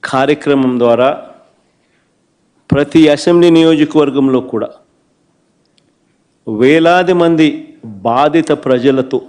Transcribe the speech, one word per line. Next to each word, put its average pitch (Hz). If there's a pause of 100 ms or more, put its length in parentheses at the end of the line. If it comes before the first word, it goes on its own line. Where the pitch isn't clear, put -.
కార్యక్రమం 139
ద్వారా 120 (1600)
ప్రతి 147 (120)
అసెంబ్లీ 175
నియోజకవర్గంలో 147 (120)
కూడా 110 (1800)
వేలాది 165
మంది 165 (600)
బాధిత 151 (140)
ప్రజలతో 131